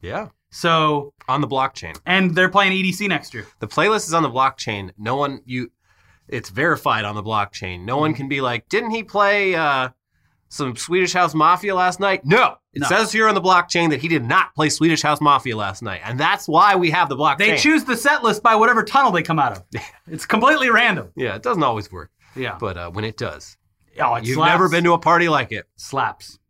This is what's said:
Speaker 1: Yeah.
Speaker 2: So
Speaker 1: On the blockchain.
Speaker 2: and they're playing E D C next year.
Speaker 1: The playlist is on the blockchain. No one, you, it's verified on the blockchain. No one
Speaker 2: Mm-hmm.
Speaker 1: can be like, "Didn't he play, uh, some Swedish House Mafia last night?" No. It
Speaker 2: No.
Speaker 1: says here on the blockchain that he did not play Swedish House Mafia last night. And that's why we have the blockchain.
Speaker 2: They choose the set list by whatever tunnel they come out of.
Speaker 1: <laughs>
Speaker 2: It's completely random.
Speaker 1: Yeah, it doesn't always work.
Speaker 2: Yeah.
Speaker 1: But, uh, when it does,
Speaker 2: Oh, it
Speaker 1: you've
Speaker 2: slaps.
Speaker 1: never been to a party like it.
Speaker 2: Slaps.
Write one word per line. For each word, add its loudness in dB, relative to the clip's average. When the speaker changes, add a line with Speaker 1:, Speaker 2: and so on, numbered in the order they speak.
Speaker 1:
Yeah. -10
Speaker 2:
So 0
Speaker 1:
On 0
the -2
blockchain. -6
Speaker 2:
and 0
they're 2
playing 4
E -2
D -2
C -6
next -6
year. -12
Speaker 1:
The -8
playlist 0
is -6
on 2
the 0
blockchain. -2
No -4
one, -4
you, -8
it's -10
verified -2
on -8
the -8
blockchain. -6
No -4
one 0
Speaker 2:
Mm-hmm. -2
Speaker 1:
can -8
be -4
like, -6
"Didn't -4
he -6
play, 0
uh, 0
some -6
Swedish -2
House 2
Mafia 2
last 0
night?" -2
No. 2
It -10
Speaker 2:
No. 0
Speaker 1:
says 2
here 2
on 2
the 0
blockchain 2
that 0
he -6
did 0
not 2
play 2
Swedish 2
House 0
Mafia 2
last -6
night. -8
And -6
that's -2
why 6
we 2
have 2
the -4
blockchain. 0
Speaker 2:
They 2
choose 2
the -2
set 0
list 0
by 4
whatever 4
tunnel 2
they 0
come -2
out 0
of. -18
Speaker 1:
<laughs> -8
Speaker 2:
It's -12
completely 2
random. 0
Speaker 1:
Yeah, -4
it -14
doesn't 0
always -2
work. -16
Speaker 2:
Yeah. -8
Speaker 1:
But, -6
uh, -10
when -6
it -8
does, -10
Speaker 2:
Oh, 0
it -6
Speaker 1:
you've -2
Speaker 2:
slaps. 2
Speaker 1:
never 4
been 0
to 4
a 4
party 4
like 0
it. -10
Speaker 2:
Slaps. -6